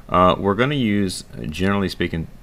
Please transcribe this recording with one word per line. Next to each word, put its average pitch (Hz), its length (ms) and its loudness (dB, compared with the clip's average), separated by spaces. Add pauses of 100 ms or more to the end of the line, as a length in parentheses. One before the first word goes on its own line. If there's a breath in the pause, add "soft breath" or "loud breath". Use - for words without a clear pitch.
Uh, 90 280 4
we're 98 200 0
gonna 135 180 0
use, 104 480 0 (200)
generally 92 460 0
speaking, 85 380 -4 (160)